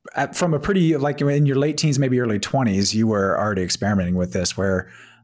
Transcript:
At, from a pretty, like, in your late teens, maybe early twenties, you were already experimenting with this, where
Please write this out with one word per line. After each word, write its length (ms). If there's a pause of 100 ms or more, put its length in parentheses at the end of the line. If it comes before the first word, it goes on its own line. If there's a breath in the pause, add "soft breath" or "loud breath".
(160)
At, 200
from 180
a 60
pretty, 380
like, 240
in 240
your 100
late 220
teens, 220
maybe 200
early 200
twenties, 560
you 120
were 320
already 220
experimenting 540
with 180
this, 240
where 320 (340 loud breath)